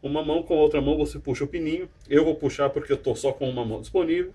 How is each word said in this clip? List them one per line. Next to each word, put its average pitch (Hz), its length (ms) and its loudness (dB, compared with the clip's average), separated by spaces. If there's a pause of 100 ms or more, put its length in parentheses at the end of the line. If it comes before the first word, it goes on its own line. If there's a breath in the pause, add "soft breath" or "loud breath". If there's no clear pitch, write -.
uma 147 200 -2
mão, 156 200 0
com 175 100 0
a 156 40 4
outra 151 240 4
mão 147 160 2
você 147 200 -2
puxa 139 280 -4
o - 20 -8
pininho. 165 420 -4 (180)
Eu 147 180 6
vou 160 100 2
puxar 143 340 0
porque - 220 -2
eu 135 60 2
tô - 180 -2
só 135 160 -2
com 131 180 -4
uma 123 160 -4
mão 107 160 -6
disponível. 180 540 0